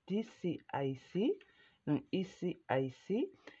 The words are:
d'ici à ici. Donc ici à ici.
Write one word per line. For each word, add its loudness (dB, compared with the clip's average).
d'ici -2
à -2
ici. 0
Donc 2
ici -2
à 4
ici. -2